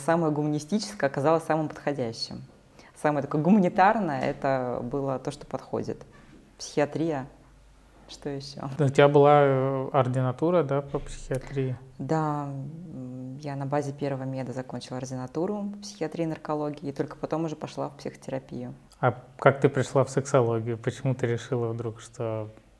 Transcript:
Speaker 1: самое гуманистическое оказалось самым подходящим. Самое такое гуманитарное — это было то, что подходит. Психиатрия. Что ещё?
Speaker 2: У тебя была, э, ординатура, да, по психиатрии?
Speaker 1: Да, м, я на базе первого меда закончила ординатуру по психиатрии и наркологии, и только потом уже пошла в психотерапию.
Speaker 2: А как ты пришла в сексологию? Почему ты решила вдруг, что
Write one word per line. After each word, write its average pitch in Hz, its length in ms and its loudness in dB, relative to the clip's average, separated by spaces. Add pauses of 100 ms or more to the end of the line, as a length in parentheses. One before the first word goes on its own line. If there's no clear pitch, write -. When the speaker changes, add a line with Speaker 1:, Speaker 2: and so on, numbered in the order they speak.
Speaker 1:
самое 165 300 2
гуманистическое 151 800 0
оказалось 156 320 2
самым 156 260 0
подходящим. 127 720 -6 (580)
Самое 147 220 2
такое 143 220 -2
гуманитарное — 180 800 4 (100)
это 135 500 -2
было 135 380 -4
то, 139 100 -6
что - 160 -10
подходит. - 560 -6 (560)
Психиатрия. 143 720 -2 (800)
Что - 220 -12
ещё? 139 400 -8 (100)
Speaker 2:
У 143 80 4
тебя 143 220 8
была, 147 340 10
э, 135 480 2
ординатура, 131 720 2
да, 139 180 0
по 143 180 -6
психиатрии? 131 760 -6 (240)
Speaker 1:
Да, 147 480 -2
м, 135 920 -10
я 143 180 -8
на 139 80 -4
базе 139 260 0
первого 139 320 -4
меда 131 300 -4
закончила 127 460 -8
ординатуру 156 760 -4
по - 60 -12
психиатрии 165 440 -6
и 160 40 0
наркологии, 151 600 -4
и 139 60 -4
только 139 240 -4
потом 160 260 -4
уже 151 140 -4
пошла 139 320 -8
в - 80 -16
психотерапию. 131 760 -10 (280)
Speaker 2:
А 127 120 4 (260)
как 135 200 4
ты 147 80 6
пришла 135 380 2
в - 40 -4
сексологию? 117 680 0
Почему 127 380 -2
ты 127 120 0
решила 117 400 -2
вдруг, 113 320 -6
что 110 500 -6 (300)